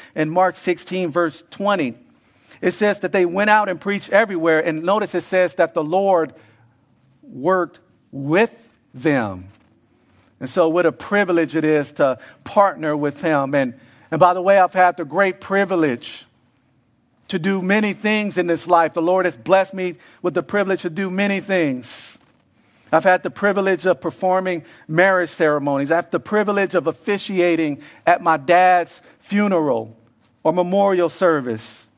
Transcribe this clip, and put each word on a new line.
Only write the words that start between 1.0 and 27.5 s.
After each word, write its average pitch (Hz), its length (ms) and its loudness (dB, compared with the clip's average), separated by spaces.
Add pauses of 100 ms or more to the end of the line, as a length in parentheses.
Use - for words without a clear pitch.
verse 165 400 -2
twenty. 190 440 -2 (640)
It 180 120 0
says 208 280 -2
that 214 120 -4
they 190 120 2
went 190 240 0
out 208 220 4
and 165 100 -8
preached 202 300 -6
everywhere, 170 500 2
and 156 220 -4
notice 196 320 -2
it 170 100 -4
says 185 300 0
that 165 180 0
the 160 100 -2
Lord 170 520 0 (880)
worked 180 560 -2 (340)
with 151 560 -2 (240)
them. 113 560 -2 (880)
And 131 120 -12
so 170 180 2
what 170 160 2
a 156 80 4
privilege 170 640 -2
it 156 80 0
is 151 280 0
to 131 260 0 (260)
partner 156 500 0
with 143 280 -4
him. 143 320 0
And, 127 200 0 (360)
and 160 80 -4
by 180 160 6
the 185 80 -4
way, 196 160 4
I've 180 160 2
had 180 240 4
the 170 60 -6
great 185 360 -2
privilege 180 840 -2 (1000)
to 190 100 -6
do 190 220 -2
many 202 320 0
things 208 460 -2
in 175 80 0
this 165 200 -2
life. 165 280 2
The 170 80 -2
Lord 180 240 2
has 147 100 -4
blessed 185 380 0
me 185 220 -6 (260)
with 175 100 -2
the 170 100 -2
privilege 196 400 -2
to 175 80 -6
do 190 200 -6
many 196 300 -2
things. 151 760 -4 (760)
I've 160 140 2
had 185 180 4
the 170 80 -8
privilege 190 540 -2
of 180 160 0
performing 185 640 -4 (220)
marriage 180 420 2
ceremonies. 143 640 0
I 165 40 4
have 170 140 -2
the 175 100 -2
privilege 202 540 -2
of 160 120 0
officiating 170 960 -2 (240)